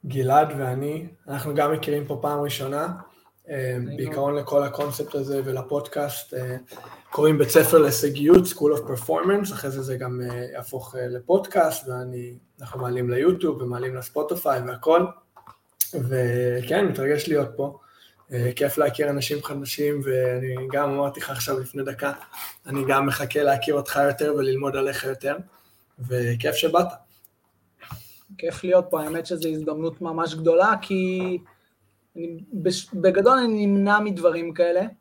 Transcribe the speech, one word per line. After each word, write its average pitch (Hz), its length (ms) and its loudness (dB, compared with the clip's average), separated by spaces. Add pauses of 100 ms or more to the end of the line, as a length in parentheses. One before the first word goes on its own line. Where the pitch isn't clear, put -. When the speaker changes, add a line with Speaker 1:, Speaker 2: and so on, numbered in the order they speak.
Speaker 1:
גלעד 135 520 4
ואני, 143 500 -4 (200)
אנחנו 143 280 -6
גם 147 180 2
מכירים 147 320 -2
פה 135 160 -6
פעם 147 180 -2
ראשונה. 143 540 -4 (560)
אה, 147 60 -8
Speaker 2:
נעים 127 300 -4
מאוד. 139 120 -8
Speaker 1:
בעיקרון 143 380 -2
לכל 143 280 2
הקונספט 143 520 -4
הזה 139 300 -2
ולפודקאסט, 143 880 -6
אה, 127 240 -6 (520)
קוראים 151 280 4
בית 139 120 4
ספר 160 280 8
להישגיות, 147 680 6
School 147 320 2
of - 120 -8
Performance, 170 640 0
אחרי 139 180 -6
זה 135 100 -6
זה 131 160 -6
גם, 127 240 -6
אה, 123 320 -8
יהפוך, 127 420 -12
אה, 127 120 -6
לפודקאסט, 165 800 2
ואני, 123 500 -8 (240)
אנחנו 127 180 -12
מעלים 123 300 -2
ליוטיוב 147 520 2
ומעלים 127 340 -6
לספוטיפיי 147 680 -2
והכל. 156 440 2 (880)
וכן, 123 920 0
מתרגש 143 420 0
להיות 143 280 0
פה. 139 240 -6 (520)
אה, 123 240 0
כיף 139 220 0
להכיר 143 320 2
אנשים 143 340 -2
חדשים, 143 600 -2
ואני 127 680 -2
גם 143 180 0
אמרתי 139 300 -2
לך - 100 -8
עכשיו 131 300 -4
לפני 135 240 -8
דקה, 139 280 -4 (540)
אני 139 220 -4
גם 139 180 4
מחכה 139 380 0
להכיר 143 320 2
אותך 143 320 -2
יותר 147 300 0
וללמוד 135 380 0
עליך 135 280 -2
יותר, 135 340 -4 (640)
וכיף 123 560 -2
שבאת. 170 320 4 (1500)
Speaker 2:
כיף - 260 -6
להיות 180 260 6
פה, 160 120 0
האמת 165 240 -4
שזו 165 240 -4
הזדמנות 156 520 -4
ממש 165 340 -2
גדולה, 170 460 6
כי 185 560 -2 (800)
אני, 170 220 -10 (160)
בש-, 180 400 -2
בגדול 196 440 4
אני 220 280 2
נמנע 202 340 4
מדברים 170 540 0
כאלה 170 280 2 (200)